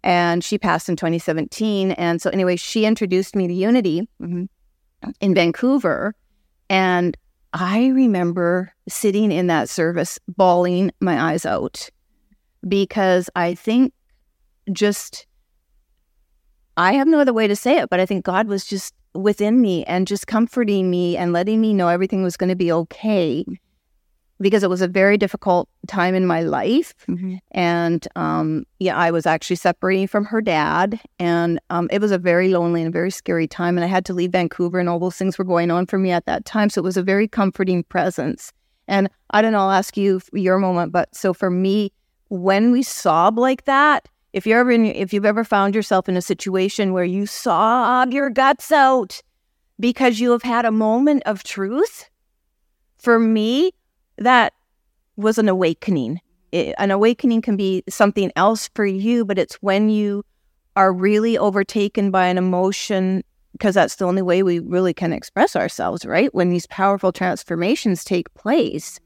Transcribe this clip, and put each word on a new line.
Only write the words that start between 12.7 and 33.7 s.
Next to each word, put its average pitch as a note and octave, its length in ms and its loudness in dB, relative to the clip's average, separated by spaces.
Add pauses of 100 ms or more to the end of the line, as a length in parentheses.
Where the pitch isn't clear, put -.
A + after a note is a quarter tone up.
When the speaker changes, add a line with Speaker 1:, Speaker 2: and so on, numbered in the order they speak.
Speaker 1:
I F3 180 -2
think B3 380 0 (800)
just, - 540 -4 (1500)
I F3+ 180 2
have C#4 140 2
no D#4 120 4
other C4 120 4
way A3 140 2
to G3+ 100 0
say C#4 220 2
it, G#3 100 -2
but F3+ 120 0
I F#3 60 2
think F#3 180 -4
God G3 240 0
was G3 180 -4
just - 280 -8 (200)
within G#3 460 2
me F#3 240 0
and F3+ 220 -2
just G3+ 200 -6
comforting A3 640 0
me F3 260 0
and F3 160 -2
letting G3+ 280 0
me A3 120 2
know F#3 160 2
everything F#3+ 340 0
was F3 140 -4
gonna F#3 200 -2
be F3 140 0
okay, E3+ 720 -2 (960)
because G3 240 2
it G3 60 0
was F3+ 140 0
a F3+ 60 0
very G3 280 4
difficult F#3+ 500 0 (200)
time F#3 280 -2
in F#3 120 2
my E3+ 160 0
life. E3 520 -2 (140)
Speaker 2:
Mm-hmm. F#3 280 -6 (160)
Speaker 1:
And, E3+ 540 0 (100)
um, D#3+ 500 -4 (120)
yeah, F#3 160 -2
I E3+ 160 2
was E3+ 140 -2
actually D#3+ 320 -2
separating F#3+ 500 0
from G#3 200 -2
her A3 160 -2
dad. F3 580 0 (180)
And, E3+ 400 0 (120)
um, E3+ 200 -2
it G3+ 120 0
was G#3+ 80 0
a F#3+ 80 0
very F3+ 320 2
lonely E3+ 320 0
and E3 60 -4
a E3 40 -4
very F3 180 -2
scary E3 380 -4
time. F3 300 -2